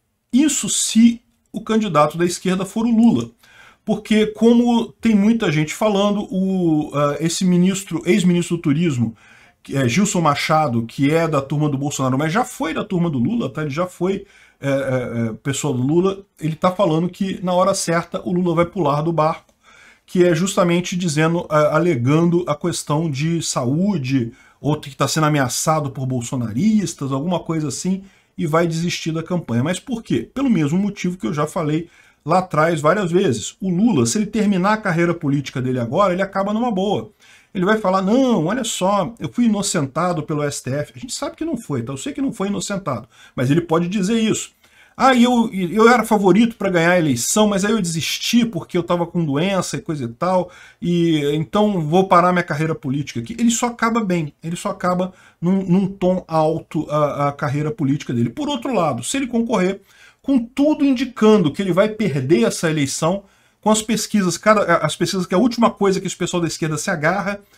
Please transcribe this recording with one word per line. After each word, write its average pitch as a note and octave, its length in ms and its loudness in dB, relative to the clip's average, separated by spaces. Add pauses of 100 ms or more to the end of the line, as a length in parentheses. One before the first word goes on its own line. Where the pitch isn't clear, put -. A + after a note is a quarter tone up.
(320)
isso C4 380 2
se A#3 500 4 (320)
o G#3 80 -10
candidato E3 560 2
da E3+ 80 2
esquerda F#3 400 -2
for A3 220 -4
o A#3+ 40 2
Lula. A3+ 400 4 (540)
Porque, G#3+ 440 2
como A#3 580 4 (160)
tem A3+ 120 4
muita G#3 380 2
gente D3+ 220 0
falando, G#3 560 0
o, F#3 640 0
ah, C#3+ 260 0
esse E3 240 -2
ministro, F3+ 640 0
ex-ministro F3 500 2
do E3+ 60 -12
Turismo, C#3 520 0 (480)
que - 140 -10
é C3+ 100 0
Gilson F3 360 0
Machado, D3 640 0
que C#3 260 0
é E3 160 2
da D3+ 140 0
turma D3+ 260 -2
do C3+ 80 -2
Bolsonaro, C3+ 400 -2
mas D#3 160 -2
já A3+ 100 0
foi D4+ 300 -6
da D#4 100 -6
turma F3 280 -2
do C3+ 80 -2
Lula, F3+ 320 -2
tá? D#3 100 -8
Ele D3+ 100 -4
já E3 160 -4
foi, F#3+ 380 -4 (360)
é, C#3 100 -4
é, - 20 0
é, A#2+ 600 -2 (100)
pessoa C3+ 340 -4
do B2 60 -2
Lula, F3 420 0 (160)
ele D#3 140 -4
tá F#3 160 0
falando F3 380 0
que F#3+ 360 -6
na F3+ 80 0
hora F#3 220 2
certa E3+ 520 -4
o G3+ 60 -4
Lula F3 220 0
vai E3+ 100 2
pular D3+ 380 0
do E3+ 100 -2
barco, D#3+ 420 -2 (540)
que F3+ 160 2
é F3 120 6
justamente F3+ 600 0
dizendo, E3 520 0
a-, D3+ 260 2
alegando E3 720 2
a D3 80 -2
questão D#3+ 560 -4
de D#3 320 -2
saúde, C3+ 920 -2 (280)
ou D3 160 -2
que C#3+ 180 -14
tá C#3 140 0
sendo D3+ 180 0
ameaçado D3 640 0
por C3 160 -8
bolsonaristas, C3 1040 -2
alguma D#3+ 300 -2
coisa D#3+ 260 -4
assim, F#3 380 -4 (340)
e F3 80 -2
vai E3 220 2
desistir E3 420 -4
da D#3+ 100 -4
campanha. D#3+ 440 -2
Mas F3+ 160 -2
por A3+ 240 -8
quê? A#2+ 280 -4
Pelo C4+ 160 -2
mesmo E3 300 2
motivo F#3+ 400 -4
que - 80 -8
eu G3 80 -4
já D3+ 100 -2
falei D#3 440 -4 (360)
lá E3 140 0
atrás E3 420 0
várias E3 300 2
vezes. E3 500 0
O F#3+ 80 -4
Lula, F3+ 380 2
se A#2 120 -2
ele G#3 80 0
terminar G3+ 480 0
a - 20 2
carreira E3+ 360 0
política C#3+ 480 -4
dele B2+ 200 -2
agora, E3+ 320 0
ele F#3 100 -2
acaba G3 320 -2
numa A#3+ 160 -2
boa. F#3+ 400 -2 (420)
Ele F#3 120 -2
vai A3 140 2
falar, F#3+ 240 0
"Não, A3 440 2
olha A3+ 180 -2
só, F#3+ 540 -2
eu - 140 -8
fui A#3+ 140 0
inocentado F3 760 0
pelo D3 200 -2
S - 200 -4
T C3 80 -6
F." D3 240 -4
A - 40 -20
gente - 160 -12
sabe D4 220 -8
que D#4+ 80 -8
não D#4+ 120 -4
foi, C#3 260 -6
tá? A#2+ 100 -10
Eu C#3 40 -8
sei C#4 160 -10
que - 80 -10
não C4+ 120 -2
foi G3 160 -4
inocentado, F#3 600 -6 (260)
mas C3 160 0
ele E3+ 120 4
pode E3+ 260 0
dizer G#3+ 320 0
isso. - 300 -2 (440)
"Ah, C4 200 4
eu, A#3+ 380 4
eu F#3+ 360 4
era A#3+ 160 6
favorito G#3 520 4
pra G3 120 -4
ganhar E3+ 220 2
a F3+ 80 4
eleição, D#3 480 2
mas G3+ 180 0
aí G#3+ 80 0
eu A3+ 80 0
desisti E3+ 640 0
porque F3 320 -6
eu F3 60 2
tava F3 240 -2
com E3+ 180 -2
doença E3 520 -2
e C#3 40 -6
coisa D3 240 -8
e A#2 40 -6
tal, F3+ 420 -2 (320)
e E3+ 400 2 (120)
então G3 460 0
vou F3 280 2
parar F3+ 240 4
minha F3 100 2
carreira D#3 320 -4
política C3+ 460 -6
aqui." A#3 180 -10
Ele A#3 120 2
só B3 180 -2
acaba A3+ 360 -2
bem, F3 380 -2
ele E3+ 140 -6
só - 140 -8
acaba F#3 440 -2 (260)
num, F#3+ 220 2
num F#3 240 2
tom F#3 420 0
alto D#3 600 0
a, D3 380 0
a C#3 40 -2
carreira D3 380 -4
política C#3 420 -2
dele. A#2+ 160 0
Por D4 200 -6
outro C#4 260 -4
lado, D#3 280 0
se - 140 -6
ele C4+ 100 -2
concorrer, A3+ 540 -2 (400)
com C#4 180 0
tudo C#4+ 460 0
indicando A3 680 4
que G3+ 100 -6
ele F#3 100 -2
vai G3+ 160 4
perder F3 540 0
essa F#3+ 260 -2
eleição, D#3+ 540 -2 (380)
com G#3 100 0
as G#3+ 120 2
pesquisas, G3 560 -2
cada, G3+ 400 2
as D3+ 160 -2
pesquisas F3+ 320 -2
que - 80 -2
é - 20 2
a F#3 40 4
última A#3 300 2
coisa F#3+ 300 0
que - 60 -8
esse E3+ 100 -6
pessoal F3 240 -4
da E3 60 0
esquerda D#3 320 -4
se - 100 -6
agarra, F#3 520 -2 (180)